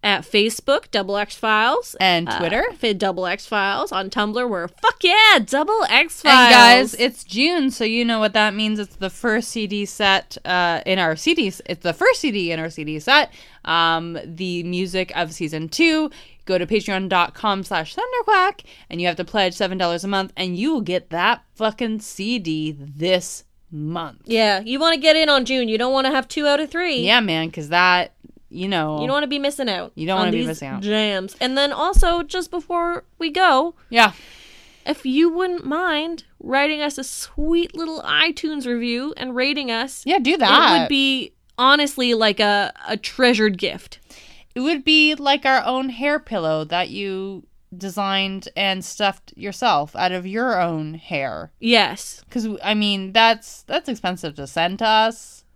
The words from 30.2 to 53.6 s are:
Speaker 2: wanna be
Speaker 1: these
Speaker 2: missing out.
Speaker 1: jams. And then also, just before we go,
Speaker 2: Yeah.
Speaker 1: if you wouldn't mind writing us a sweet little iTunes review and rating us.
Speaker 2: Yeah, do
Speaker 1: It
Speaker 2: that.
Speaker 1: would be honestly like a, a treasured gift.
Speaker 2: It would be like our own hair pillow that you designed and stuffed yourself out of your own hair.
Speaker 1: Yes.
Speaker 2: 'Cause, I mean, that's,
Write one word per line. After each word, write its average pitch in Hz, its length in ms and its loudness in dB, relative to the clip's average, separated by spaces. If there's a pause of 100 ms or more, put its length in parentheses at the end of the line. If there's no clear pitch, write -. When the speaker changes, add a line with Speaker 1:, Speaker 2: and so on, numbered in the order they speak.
Speaker 2:
wanna - 40 2
be 233 80 0
Speaker 1:
these 240 80 -2
Speaker 2:
missing 156 220 -8
out. 160 140 -10
Speaker 1:
jams. 208 580 -2
And 262 180 -2
then 285 140 0
also, 339 500 2
just 339 300 -8
before 349 500 -4 (160)
we 330 120 -4
go, 330 440 2 (160)
Speaker 2:
Yeah. 233 220 6 (720)
Speaker 1:
if - 180 -4
you 285 240 4
wouldn't 359 380 -2
mind 320 560 -4 (160)
writing 294 420 0
us 294 160 -4
a 269 60 -10
sweet 330 760 -2
little 320 260 -6
iTunes 302 640 -4
review 240 500 -6
and 254 180 -10
rating 262 380 -4
us. 247 340 -8
Speaker 2:
Yeah, 339 140 0
do 269 140 2
Speaker 1:
It - 40 -2
Speaker 2:
that. 214 440 4
Speaker 1:
would - 60 -4
be 269 440 -2 (260)
honestly 262 560 2
like 220 240 0
a, 202 340 0 (140)
a 214 100 -6
treasured 214 640 2
gift. - 400 -8 (560)
Speaker 2:
It 247 60 -6
would 285 240 -2
be 311 300 4
like 285 300 0
our 262 220 4
own 262 240 -2
hair 285 280 -2
pillow 156 460 -2
that 170 240 -2
you 196 580 -8 (300)
designed 190 800 -4
and 190 260 -2
stuffed - 540 -4
yourself 185 600 -2
out 180 160 0
of 180 140 -6
your 220 320 -2
own 160 360 -2
hair. 135 640 -8
Speaker 1:
Yes. 226 720 0
Speaker 2:
'Cause, 226 180 -4 (160)
I 208 80 -2
mean, 202 400 -2
that's, 226 520 2